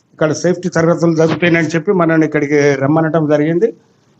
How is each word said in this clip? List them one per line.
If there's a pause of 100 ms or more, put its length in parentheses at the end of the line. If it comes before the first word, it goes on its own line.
(140)
ఇక్కడ
సేఫ్టీ
తరగతులు
జరుగుతాయని
చెప్పి
మనల్ని
ఇక్కడికి (140)
రమ్మనటం
జరిగింది. (480)